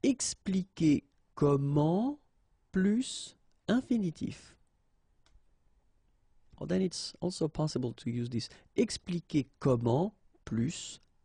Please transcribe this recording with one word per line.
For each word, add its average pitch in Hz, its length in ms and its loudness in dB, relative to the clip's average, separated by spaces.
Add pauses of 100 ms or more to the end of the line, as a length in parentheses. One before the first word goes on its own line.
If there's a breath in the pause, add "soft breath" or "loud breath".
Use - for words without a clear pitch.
Expliquer 185 1000 0 (300)
comment 147 840 2 (520)
plus 202 640 0 (320)
infinitif. - 880 -2 (2000)
Or 147 80 -10
then 185 160 0
it's - 380 -6
also 170 280 -4
possible 131 460 -4
to - 160 -8
use 120 180 -4
this 120 200 -6 (280 loud breath)
expliquer 175 680 -2 (140)
comment 127 540 2 (300)
plus - 560 -4 (240)